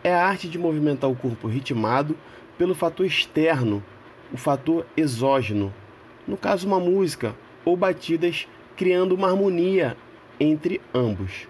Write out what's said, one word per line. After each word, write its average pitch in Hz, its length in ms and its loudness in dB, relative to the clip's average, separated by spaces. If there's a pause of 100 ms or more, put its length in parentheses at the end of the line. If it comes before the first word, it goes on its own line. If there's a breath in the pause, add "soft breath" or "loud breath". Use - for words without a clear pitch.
É 180 100 2
a 175 120 4
arte 185 240 -2
de 170 80 -8
movimentar 151 520 0
o 127 60 0
corpo 120 320 -4
ritmado 131 680 0 (400 loud breath)
pelo 175 160 0
fator 170 320 -2
externo, 135 800 0 (480)
o 123 60 -10
fator 147 480 -2 (100)
exógeno, 117 800 0 (540)
no 196 100 -6
caso 190 300 -2
uma 190 120 2
música 175 560 0 (300)
ou 175 100 4
batidas, 175 720 -2 (280)
criando 185 380 2
uma 190 160 2
harmonia 185 680 2 (440)
entre 151 420 0 (120)
ambos. 104 560 -2